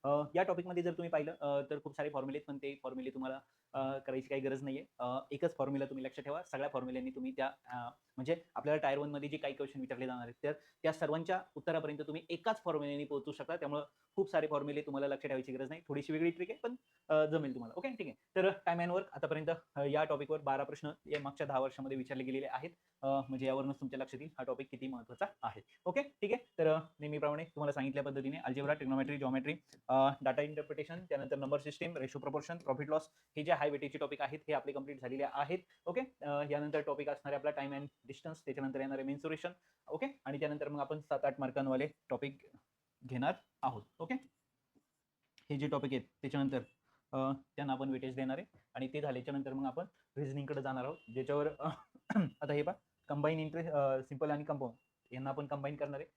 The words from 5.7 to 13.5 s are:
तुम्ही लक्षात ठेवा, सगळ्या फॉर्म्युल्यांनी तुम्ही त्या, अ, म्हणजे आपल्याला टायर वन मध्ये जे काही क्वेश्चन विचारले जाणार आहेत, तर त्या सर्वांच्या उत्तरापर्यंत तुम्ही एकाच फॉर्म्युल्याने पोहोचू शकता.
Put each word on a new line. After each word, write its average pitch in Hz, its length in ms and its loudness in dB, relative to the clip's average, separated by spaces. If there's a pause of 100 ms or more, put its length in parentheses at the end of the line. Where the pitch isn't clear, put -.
तुम्ही 135 200 -6
लक्षात 131 200 -8
ठेवा, 151 180 -4
सगळ्या 143 300 -4
फॉर्म्युल्यांनी 127 380 -4
तुम्ही 131 220 -6
त्या, - 180 0 (160)
अ, 123 100 -8 (400)
म्हणजे 160 260 0 (120)
आपल्याला 151 260 4
टायर 143 180 4
वन 147 120 -2
मध्ये 143 180 -4
जे 151 80 -4
काही 139 180 -2
क्वेश्चन 139 260 -4
विचारले 127 260 -4
जाणार 123 160 -4
आहेत, 117 120 -10 (100)
तर 147 80 2
त्या - 400 -2
सर्वांच्या 165 500 0 (120)
उत्तरापर्यंत 156 440 0
तुम्ही 156 300 -6
एकाच 220 360 0
फॉर्म्युल्याने 143 400 0
पोहोचू 143 280 -2
शकता. 160 240 -4